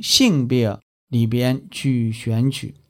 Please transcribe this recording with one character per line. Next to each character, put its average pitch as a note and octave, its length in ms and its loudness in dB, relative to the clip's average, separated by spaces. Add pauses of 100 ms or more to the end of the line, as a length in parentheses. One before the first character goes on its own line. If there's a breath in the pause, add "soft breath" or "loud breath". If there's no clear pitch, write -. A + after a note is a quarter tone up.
性 E3+ 440 2
别 A#2+ 320 0 (300)
里 A#2 180 2
边 B2 460 0
去 A#2+ 400 0
选 A2+ 400 0
取， - 240 -8 (140)